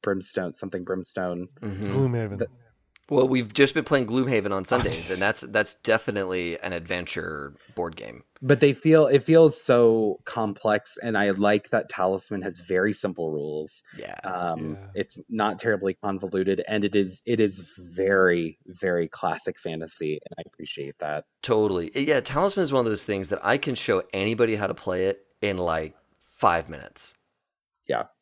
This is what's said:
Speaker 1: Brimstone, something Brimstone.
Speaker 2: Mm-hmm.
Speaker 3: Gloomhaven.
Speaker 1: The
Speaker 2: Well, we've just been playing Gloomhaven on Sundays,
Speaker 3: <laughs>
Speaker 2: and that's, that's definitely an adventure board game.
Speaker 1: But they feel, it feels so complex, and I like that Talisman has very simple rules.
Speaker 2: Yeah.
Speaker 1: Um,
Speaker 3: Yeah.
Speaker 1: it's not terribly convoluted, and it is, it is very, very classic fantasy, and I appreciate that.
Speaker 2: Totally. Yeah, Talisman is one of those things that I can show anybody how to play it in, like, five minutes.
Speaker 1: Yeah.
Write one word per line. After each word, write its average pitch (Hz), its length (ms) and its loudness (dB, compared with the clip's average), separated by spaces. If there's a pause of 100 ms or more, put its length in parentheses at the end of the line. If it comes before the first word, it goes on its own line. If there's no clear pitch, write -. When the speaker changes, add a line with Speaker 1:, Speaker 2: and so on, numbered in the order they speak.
Speaker 1:
Brimstone, 95 500 -2
something 95 300 -6
Brimstone. 90 640 -6 (140)
Speaker 2:
Mm-hmm. 104 260 -8
Speaker 3:
Gloomhaven. 117 520 -2
Speaker 1:
The 117 80 -2 (600)
Speaker 2:
Well, 131 180 4
we've 123 260 0
just 139 200 4
been 147 120 -2
playing 135 220 0
Gloomhaven 117 440 0
on 95 140 -2
Sundays, 85 440 -2
Speaker 3:
<laughs> - 20 -2
Speaker 2:
and 92 100 -2
that's, 104 200 0
that's 107 340 -2
definitely 92 840 -2
an 92 140 -6
adventure 82 800 -6 (220)
board 82 200 -4
game. 58 280 -16 (180)
Speaker 1:
But 135 180 4
they 143 140 6
feel, 156 340 6
it 135 160 6
feels 160 360 8
so 113 680 4
complex, 107 720 -2
and 113 200 -2
I 101 140 2
like 101 400 2
that 113 180 0
Talisman 95 540 -2
has 90 160 -8
very 92 340 0
simple 85 380 -4
rules. 76 520 -6 (140)
Speaker 2:
Yeah. - 160 -14 (100)
Speaker 1:
Um, 85 560 -6
Speaker 3:
Yeah. - 140 -18
Speaker 1:
it's - 360 -6
not 107 280 -2
terribly 98 460 -2
convoluted, 95 640 -2
and 107 180 0
it 101 100 -2
is, 98 300 0
it 117 140 0
is 92 340 -2 (220)
very, 92 720 2
very 87 400 -2
classic - 500 -4
fantasy, 80 680 -6
and - 140 -16
I 82 80 -12
appreciate - 540 -12
that. 76 260 -6 (160)
Speaker 2:
Totally. 101 540 0
Yeah, 143 240 2
Talisman 185 440 0
is 143 100 -2
one 131 120 2
of 113 60 0
those 101 140 -2
things 95 240 -4
that 98 140 -4
I 120 140 2
can 139 160 -4
show 98 300 0 (100)
anybody 110 440 0
how 101 100 -2
to - 80 -4
play 92 320 -4
it - 180 -4 (160)
in, 101 160 -2
like, 80 380 -2 (400)
five 85 340 2
minutes. - 460 -14 (720)
Speaker 1:
Yeah. 57 160 -2 (180)